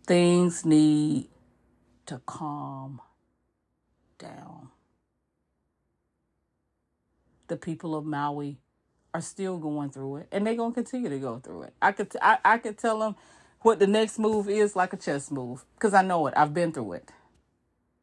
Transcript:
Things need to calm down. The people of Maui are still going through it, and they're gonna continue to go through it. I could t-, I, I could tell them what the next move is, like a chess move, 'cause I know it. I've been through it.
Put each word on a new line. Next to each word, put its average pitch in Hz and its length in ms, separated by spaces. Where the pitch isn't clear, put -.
Things 175 600
need 151 640
to 123 200
calm 139 760
down. - 520
The 170 80
people 160 380
of 151 100
Maui 143 520
are 165 80
still 185 360
going 147 320
through 135 280
it, 165 140
and 202 160
they're 226 80
gonna 233 180
continue 247 360
to 139 100
go 120 200
through 82 240
it. - 180
I 196 100
could 202 200
t-, - 100
I, 214 240
I 220 120
could 220 200
tell 220 220
them 220 160
what 214 180
the 196 80
next 214 320
move 214 300
is, 208 260
like 185 180
a 180 40
chess 143 340
move, 131 340
'cause 202 140
I 190 100
know 175 240
it. 123 100
I've 147 160
been 175 180
through 110 220
it. - 160